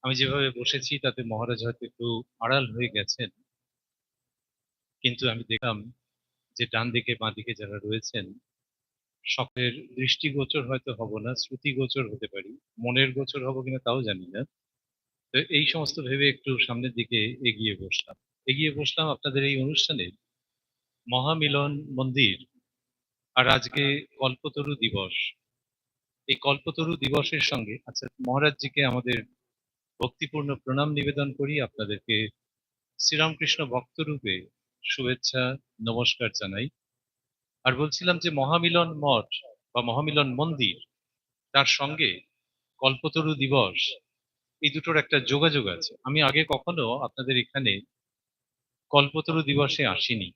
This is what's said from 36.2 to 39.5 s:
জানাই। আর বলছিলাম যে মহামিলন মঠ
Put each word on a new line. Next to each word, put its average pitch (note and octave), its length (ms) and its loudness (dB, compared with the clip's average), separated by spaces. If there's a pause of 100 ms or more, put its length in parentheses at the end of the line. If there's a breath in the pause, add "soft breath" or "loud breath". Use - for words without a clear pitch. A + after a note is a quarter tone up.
জানাই। G2+ 320 -4 (960)
আর B2+ 100 6
বলছিলাম D#3 440 2
যে E3+ 100 0
মহামিলন E3+ 680 4
মঠ C#3 320 4 (440)